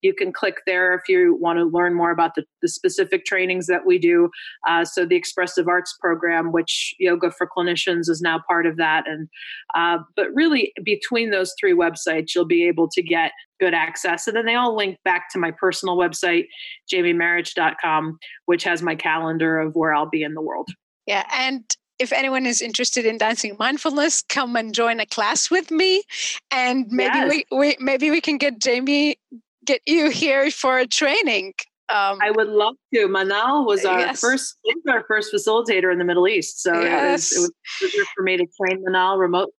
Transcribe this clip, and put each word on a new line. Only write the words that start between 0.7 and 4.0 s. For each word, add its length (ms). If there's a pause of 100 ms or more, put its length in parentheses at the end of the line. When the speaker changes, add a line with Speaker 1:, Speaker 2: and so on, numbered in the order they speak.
Speaker 1:
if 140
you 320
want 180
to 60
learn 280
more 200
about 240
the, 80 (180)
the 60
specific 560
trainings 420
that 180
we 140
do. 320 (380)